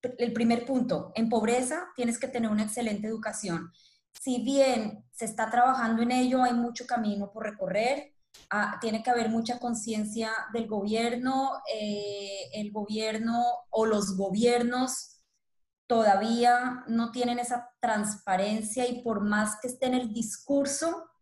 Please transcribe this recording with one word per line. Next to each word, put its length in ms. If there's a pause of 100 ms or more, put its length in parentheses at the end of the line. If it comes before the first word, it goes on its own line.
el 320
primer 320
punto, 500
en 140
pobreza 680
tienes 220
que 120
tener 200
una 140
excelente 440
educación. 640 (480)
Si 220
bien 720
se 140
está 260
trabajando 500
en 100
ello, 320
hay 100
mucho 340
camino 440
por 120
recorrer, 720 (340)
ah, 320
tiene 220
que 80
haber 180
mucha 300
conciencia 720 (220)
del 140
gobierno, 920 (100)
eh, 840
el 180
gobierno 720 (260)
o 160
los 320
gobiernos 1040 (680)
todavía 1000
no 240
tienen 280
esa 300 (120)
transparencia 1080
y 160
por 180
más 400
que 60
esté 200
en 80
el 180
discurso 920 (160)